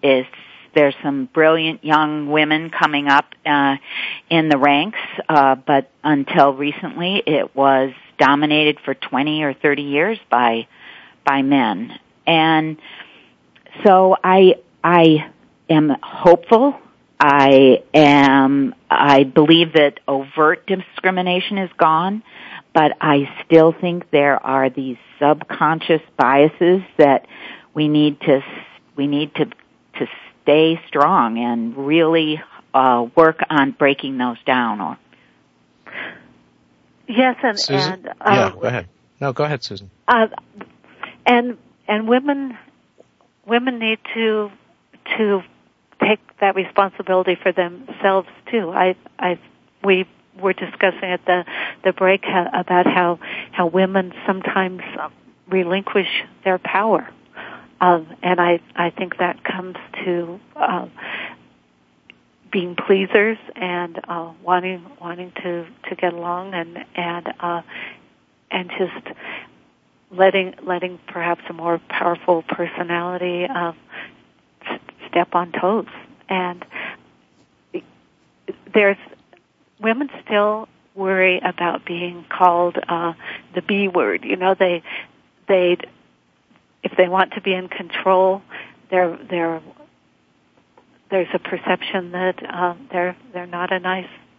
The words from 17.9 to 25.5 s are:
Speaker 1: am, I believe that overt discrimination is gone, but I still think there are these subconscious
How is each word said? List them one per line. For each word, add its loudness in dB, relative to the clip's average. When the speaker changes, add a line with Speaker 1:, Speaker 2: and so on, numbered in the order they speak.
Speaker 1:
am, 6
I 6
believe 4
that 2
overt 0
discrimination -2
is -6
gone, 0
but 4
I 2
still 6
think -6
there 2
are 0
these -8
subconscious 0